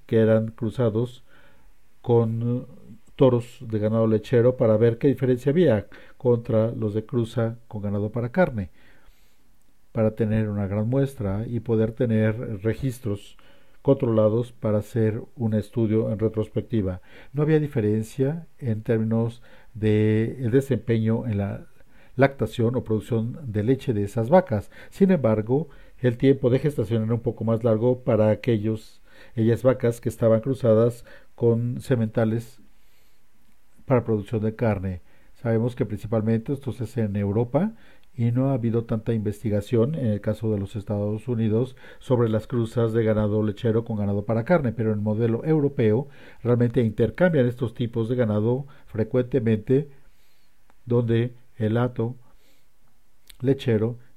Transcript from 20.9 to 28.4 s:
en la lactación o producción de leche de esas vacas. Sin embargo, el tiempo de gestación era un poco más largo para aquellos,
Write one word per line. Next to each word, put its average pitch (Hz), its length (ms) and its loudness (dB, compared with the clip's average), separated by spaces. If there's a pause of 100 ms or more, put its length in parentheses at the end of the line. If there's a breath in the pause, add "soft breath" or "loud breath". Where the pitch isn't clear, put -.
en 101 100 -2
la 101 280 -4 (500 soft breath)
lactación 123 580 0
o 120 80 -4
producción 110 640 -4
de 107 180 -4
leche 127 300 0
de 101 100 -2
esas 113 280 -4
vacas. 113 420 2 (180 loud breath)
Sin 190 220 2
embargo, 120 560 0 (320 soft breath)
el 123 160 0
tiempo 131 340 4
de 127 80 4
gestación 113 460 -2
era 110 100 -2
un 113 60 -2
poco 113 240 -4
más 113 180 0
largo 120 400 2
para 107 280 4
aquellos, 107 680 -2 (300 loud breath)